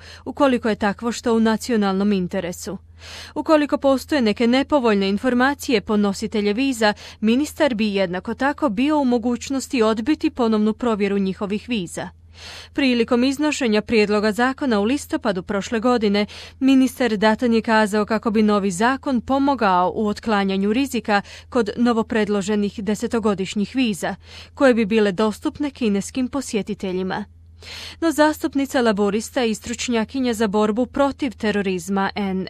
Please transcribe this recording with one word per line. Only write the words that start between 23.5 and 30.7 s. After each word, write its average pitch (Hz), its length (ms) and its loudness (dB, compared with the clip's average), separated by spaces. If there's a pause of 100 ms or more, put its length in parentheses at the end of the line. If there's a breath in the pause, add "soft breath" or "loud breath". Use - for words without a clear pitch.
viza, 208 400 -2 (400 loud breath)
koje 262 200 6
bi 226 100 2
bile 208 280 2
dostupne 220 580 -2
kineskim 233 580 -2
posjetiteljima. 190 960 -4 (760 loud breath)
No 330 120 0
zastupnica 277 680 0
laburista 214 640 0
i 220 100 0
stručnjakinja 240 800 -2
za 226 120 0
borbu 214 400 0